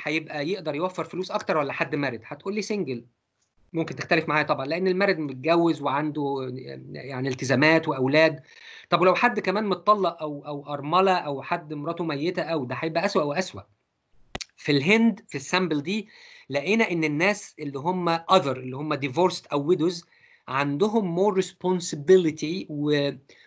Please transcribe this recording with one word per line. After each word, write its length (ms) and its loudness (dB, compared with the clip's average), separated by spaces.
هيبقى 440 -4
يقدر 280 -4
يوفر 280 -4
فلوس 280 -8
أكتر 260 0
ولا 160 0
حد 220 -4
مارد؟ 280 -4
هتقول 320 -8
لي 60 -4
سنجل. 440 -4
ممكن 220 -2
تختلف 340 0
معايا 140 2
طبعًا، 220 -2
لأن 220 -2
المارد 320 2
متجوز 640 2
وعنده 720 -2
يعني 380 -6
التزامات 580 4
وأولاد. 520 4
طب 120 2
ولو 140 6
حد 240 2
كمان 260 0
متطلق 560 2
أو، 240 -8
أو 280 -8
أرملة 400 2
أو 280 -2
حد 320 -6
مراته 300 -6
ميتة 380 -2
أو 240 -2
ده 100 -6
هيبقى 300 -2
أسوأ 180 2
وأسوأ. 380 -4
في 140 -2
الهند 560 4
في 80 -10
السامبل 480 -2
دي 240 -4
لقينا 420 0
إن 120 0
الناس 560 0
اللي 200 -8
هم 380 0
other، 300 4
اللي 300 -4
هم 180 -4
divorced 560 0
أو 240 2
widows، 300 -2
عندهم 680 0
more 280 2
responsibility 1300 2
و-، 420 0